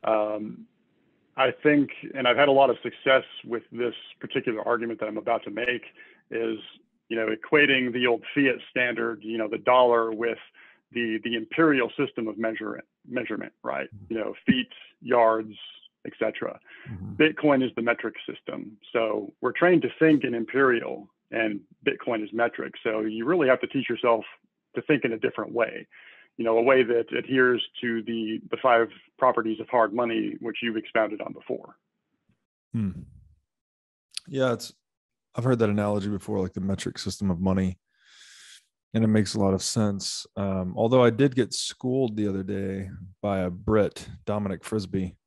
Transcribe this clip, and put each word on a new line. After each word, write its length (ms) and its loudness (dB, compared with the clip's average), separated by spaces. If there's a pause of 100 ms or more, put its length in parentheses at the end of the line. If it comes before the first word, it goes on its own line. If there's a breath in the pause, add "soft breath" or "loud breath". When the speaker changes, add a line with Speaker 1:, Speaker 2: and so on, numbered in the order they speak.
Speaker 1:
Um, 600 -2 (680)
I 140 2
think, 400 2 (240)
and 140 0
I've 80 4
had 120 6
a 40 6
lot 180 6
of 140 2
success 400 2 (200)
with 280 -6
this 220 -4 (260)
particular 420 -4
argument 380 -2
that 60 -4
I'm 120 -6
about 260 -2
to 60 -10
make, 320 -4 (480 loud breath)
is, 280 -4 (500)
you 80 -4
know, 120 -2
equating 640 2
the 140 0
old 180 2 (100)
fiat 220 2 (120)
standard, 540 -2
you 160 -6
know, 100 -2
the 100 -4
dollar 540 6
with 260 -4 (520 soft breath)
the, 320 -2
the 140 -4
imperial 600 2
system 300 -4
of 100 -6
measure-, 460 -6 (260)
measurement, 440 -6 (100)
right? 320 -4
Speaker 2:
Mm-hmm. 200 -10
Speaker 1:
You 60 -4
know, 140 -6 (100)
feet, 240 2 (320)
yards, 540 2 (500)
et 140 -12
cetera. 400 -4 (320 loud breath)
Speaker 2:
Mm-hmm. 240 -12
Speaker 1:
Bitcoin 500 4
is 120 -2
the 60 -4
metric 320 -2 (140)
system. 480 -12 (160)
So 480 -2
we're 120 -2
trained 300 4
to 60 0 (120)
think 240 6
in 100 -2
imperial, 760 0 (220)
and 300 -2 (260)
Bitcoin 380 -2
is 80 -14
metric. 500 -2
So 200 -2
you 220 -4
really 240 2
have 120 4
to 80 -4
teach 200 -4
yourself 360 2 (500)
to 80 -6
think 220 0
in 80 0
a 60 -6
different 340 -4
way, 340 -2 (520 loud breath)
you 60 -2
know, 140 4
a 40 4
way 200 6
that 340 0
adheres 480 2 (180)
to 200 -4
the, 380 -4 (100)
the 100 -4
five 280 4 (280)
properties 440 0
of 80 -12
hard 260 2
money, 460 -2
which 200 -8
you've 160 -4
expounded 440 -2
on 120 -10
before. 440 -12 (960)
Speaker 2:
Hmm. 180 -2 (1400)
Yeah, 260 0
it's, 180 -12 (600)
I've 100 -4
heard 140 4
that 100 4
analogy 400 0
before, 300 -4
like 160 -4
the 80 -4
metric 360 -4
system 320 -4
of 100 -2
money, 380 0 (1160 loud breath)
and 100 2
it 40 4
makes 260 2
a 40 -2
lot 140 2
of 100 0
sense. 640 -4 (100)
Um, 400 -4
although 280 4
I 60 8
did 260 2
get 160 0
schooled 640 -4
the 100 -2
other 160 -4
day 460 -6 (320)
by 200 -2
a 100 -2
Brit, 580 0 (160)
Dominic 400 -4
Frisby 520 -4 (100)